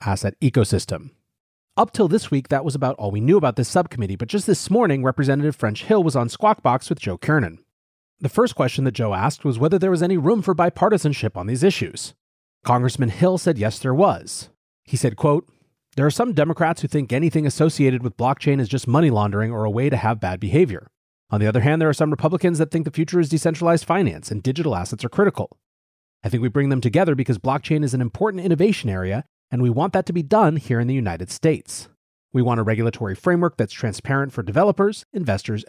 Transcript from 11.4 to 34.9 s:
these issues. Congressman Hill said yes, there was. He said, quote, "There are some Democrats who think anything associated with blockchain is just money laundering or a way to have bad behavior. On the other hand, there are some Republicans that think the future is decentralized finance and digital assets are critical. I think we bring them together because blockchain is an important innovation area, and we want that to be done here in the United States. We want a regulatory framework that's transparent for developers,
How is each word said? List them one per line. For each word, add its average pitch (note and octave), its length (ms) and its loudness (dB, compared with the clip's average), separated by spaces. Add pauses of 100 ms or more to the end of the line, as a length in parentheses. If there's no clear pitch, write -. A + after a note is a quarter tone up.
these B2 160 -2
issues. - 500 0 (500)
Congressman B2 460 2
Hill F3+ 300 2
said C#3+ 180 0
yes, G#2 220 -2
there C3 160 -2
was. D#3 540 0 (420)
He C3 60 0
said, A2+ 180 0
quote, D3 320 0 (480)
"There C#3 100 2
are D3 60 4
some A#3+ 220 0
Democrats D#3+ 480 0
who C#3 80 -4
think C3+ 240 -2
anything D3+ 340 0
associated C3 560 2
with A#2+ 140 -6
blockchain C#3 420 0
is A#2 80 0
just B2 220 -4
money D3+ 200 4
laundering G#2 400 0
or A2 140 -4
a G#2+ 80 -2
way B2 180 0
to C3 60 -2
have A2 240 -2
bad F#2 180 -4
behavior. G#2 540 0 (380)
On G#2+ 100 0
the G#2+ 80 2
other A2 140 2
hand, D3+ 200 2
there D#3 60 4
are D3 60 4
some D3+ 180 0
Republicans E3 460 0
that D#3 140 0
think E3 120 0
the C#3+ 80 -8
future E3 300 0
is D3 80 0
decentralized E3 560 0
finance C#3+ 460 0
and G#2 120 -6
digital C#3+ 320 -2
assets - 300 -6
are A#2 40 -4
critical. - 480 -2 (680)
I - 20 -2
think A2+ 160 -2
we B2 60 0
bring C#3 180 0
them C3 140 0
together D3 340 2
because B2+ 220 0
blockchain C#3+ 480 -2
is B2 80 -4
an B2+ 80 0
important F#3 420 -4
innovation E3+ 460 2
area, F#2+ 340 -4 (260)
and - 120 -2
we B2 80 4
want C#3+ 240 0
that F#3 140 0
to F3+ 60 -4
be E3+ 100 -2
done E3+ 340 4
here A#2+ 240 -2
in A#2+ 60 0
the C3 60 0
United F2+ 380 -4
States. - 560 -2 (460)
We B2+ 80 2
want A#2+ 180 2
a A2 40 2
regulatory A2 520 -2
framework F3 400 0
that's G#2+ 160 -2
transparent C3+ 640 -4
for A2+ 100 -6
developers, G3 680 0